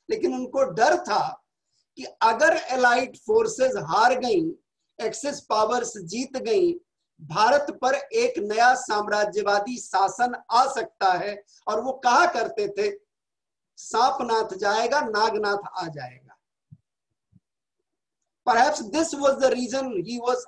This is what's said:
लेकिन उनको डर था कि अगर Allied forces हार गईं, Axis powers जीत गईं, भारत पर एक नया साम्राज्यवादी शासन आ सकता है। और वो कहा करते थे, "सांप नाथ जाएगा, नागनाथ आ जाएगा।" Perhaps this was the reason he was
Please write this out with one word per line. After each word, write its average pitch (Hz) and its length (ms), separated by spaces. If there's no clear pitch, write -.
लेकिन - 240
उनको 254 300
डर 233 340
था 185 480
कि 262 80
अगर 302 540
Allied 254 600
forces 226 600
हार 190 420
गईं, 175 340
Axis 285 360
powers 220 560
जीत 220 400
गईं, 196 420
भारत 160 500
पर 262 240
एक 240 420
नया 220 380
साम्राज्यवादी 208 1000
शासन 196 720
आ 262 220
सकता 196 400
है। 202 300
और 220 140
वो 262 120
कहा 254 320
करते 208 420
थे, 202 320
"सांप - 460
नाथ 226 360
जाएगा, 226 440
नागनाथ 208 760
आ 180 120
जाएगा।" 127 500
Perhaps 269 320
this 294 340
was 277 180
the 262 160
reason 254 400
he 220 300
was 247 80